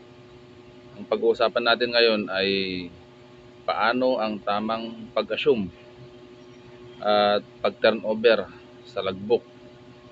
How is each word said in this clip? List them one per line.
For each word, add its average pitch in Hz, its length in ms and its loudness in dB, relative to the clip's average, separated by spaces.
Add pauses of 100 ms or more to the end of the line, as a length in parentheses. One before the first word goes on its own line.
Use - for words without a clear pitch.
(1000)
Ang - 80 -14
pag-uusapan 113 560 0
natin 120 320 0
ngayon 113 320 4
ay 98 240 0 (1120)
paano 120 560 0
ang 107 240 -2
tamang 113 720 -4
pag-assume 107 560 0 (1300)
at 104 400 2 (240)
pag-turnover 110 800 2 (400)
sa - 160 -10
logbook 98 480 -2 (640)